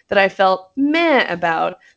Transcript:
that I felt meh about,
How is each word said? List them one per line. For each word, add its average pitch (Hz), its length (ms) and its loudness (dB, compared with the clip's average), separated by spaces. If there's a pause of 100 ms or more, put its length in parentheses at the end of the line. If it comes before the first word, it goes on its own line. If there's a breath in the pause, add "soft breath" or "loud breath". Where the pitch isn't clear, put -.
that 202 100 0
I 196 100 2
felt 190 480 -2
meh 294 560 2
about, 170 480 -4 (160 soft breath)